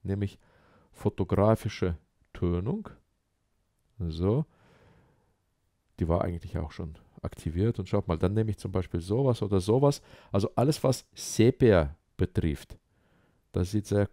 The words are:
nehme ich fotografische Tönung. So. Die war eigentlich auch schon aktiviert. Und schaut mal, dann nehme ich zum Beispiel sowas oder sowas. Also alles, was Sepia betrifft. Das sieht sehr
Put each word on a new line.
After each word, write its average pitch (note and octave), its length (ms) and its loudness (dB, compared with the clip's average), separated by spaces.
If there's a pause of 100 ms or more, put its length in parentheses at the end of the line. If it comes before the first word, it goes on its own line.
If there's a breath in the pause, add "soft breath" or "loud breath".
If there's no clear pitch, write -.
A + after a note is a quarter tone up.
nehme G2 220 -4
ich - 140 -8 (520 soft breath)
fotografische G2+ 1040 0 (360)
Tönung. F#2+ 560 -4 (1120)
So. F#2 460 0 (1500 soft breath)
Die E2+ 80 -2
war F2 160 2
eigentlich E2+ 340 -6
auch D#2 140 -8
schon D#2+ 260 -12 (240)
aktiviert. F2+ 580 -4
Und F2+ 80 -6
schaut G#2 200 -2
mal, E2+ 100 0
dann F#2 160 0
nehme A2 180 0
ich G2 60 -6
zum G2 140 -8
Beispiel F#2 280 -2
sowas A#2 420 0
oder G2+ 180 2
sowas. B2+ 420 2 (300 loud breath)
Also G2 240 0
alles, C#3+ 280 0
was C3+ 300 0
Sepia G#2+ 840 4 (220)
betrifft. - 600 -2 (760)
Das F2+ 200 -2
sieht G#2 160 -2
sehr G2+ 260 0